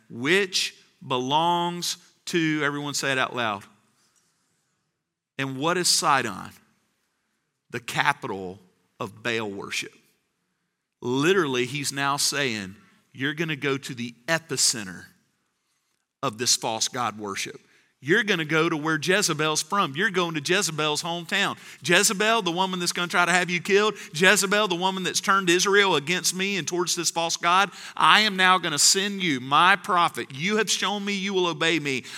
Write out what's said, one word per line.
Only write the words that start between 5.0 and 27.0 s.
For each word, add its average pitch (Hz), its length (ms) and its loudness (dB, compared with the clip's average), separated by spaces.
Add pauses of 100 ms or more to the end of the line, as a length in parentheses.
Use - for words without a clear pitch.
And 135 180 -4
what 160 180 0
is 180 120 -2
Sidon? 117 640 0 (1200)
The 120 80 -8
capital 113 840 -4 (380)
of 110 240 -12
Baal 113 260 -4
worship. - 440 -10 (1120)
Literally, 135 600 2
he's 135 260 -6
now 139 240 -2
saying, 113 600 -2 (360)
"You're 135 220 -4
gonna 160 220 -4
go 139 200 -2
to 135 200 -8
the 120 180 -10 (140)
epicenter 110 800 -2 (1160)
of 120 160 -4
this 120 180 0
false 113 320 -4
god 117 300 -4
worship. 101 420 -8 (440)
You're 190 200 2
gonna 185 220 -2
go 160 240 2
to 165 80 -2
where 156 240 -2
Jezebel's 156 600 0
from. 185 320 -2
You're 202 160 0
going 170 240 -2
to 151 60 -6
Jezebel's 156 600 0
hometown. 175 560 -2 (260)
Jezebel, 208 600 4
the 175 80 -2
woman 185 280 0
that's 175 120 -4
gonna 175 160 -2
try 175 180 4
to 170 60 2
have 180 180 2
you 175 120 -2
killed. 208 340 2 (180)
Jezebel, 196 540 4
the 180 80 0
woman 185 260 -2
that's 175 200 -2
turned 196 280 2
Israel 190 460 4
against 165 400 -2
me 190 220 -2
and 156 100 -4
towards 175 260 -2
this 170 160 -2